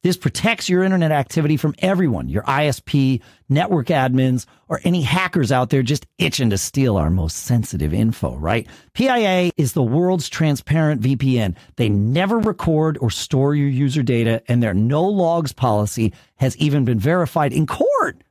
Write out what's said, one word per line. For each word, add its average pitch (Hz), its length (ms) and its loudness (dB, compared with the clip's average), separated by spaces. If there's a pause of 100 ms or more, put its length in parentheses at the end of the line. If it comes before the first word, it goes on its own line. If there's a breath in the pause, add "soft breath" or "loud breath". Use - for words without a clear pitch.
This 180 140 0
protects - 500 -2
your 185 160 2
internet 180 300 2
activity 147 460 0
from 151 180 -2
everyone, 147 540 0
your 90 160 -2
I 143 220 0
S 135 120 -2
P, 135 400 0 (300 soft breath)
network 160 380 0
admins, 131 580 2 (200 soft breath)
or - 160 -6
any 175 200 2
hackers 151 500 0
out 127 160 0
there 139 140 2
just 139 240 -4 (100)
itching 135 320 0
to 98 80 2
steal 120 400 0
our 78 140 2
most 85 300 -2
sensitive 92 520 -2
info, 104 440 -2
right? 85 300 -2 (280 loud breath)
P 262 160 0
I 247 80 2
A 185 400 2
is 135 160 0
the 147 80 0
world's 170 480 0
transparent 151 720 0
V 131 140 0
P 131 220 0
N. 95 160 0 (220 loud breath)
They 113 140 0
never 147 480 0
record 160 640 0
or 113 80 0
store 139 440 0
your 143 140 0
user 135 340 0
data, 117 460 0
and 120 140 2
their 107 100 0
no 123 320 2
logs 170 480 0
policy 107 640 0 (220 soft breath)
has 131 200 -2
even 147 300 0
been 117 120 0
verified 156 540 0
in 151 140 0
court. - 640 -2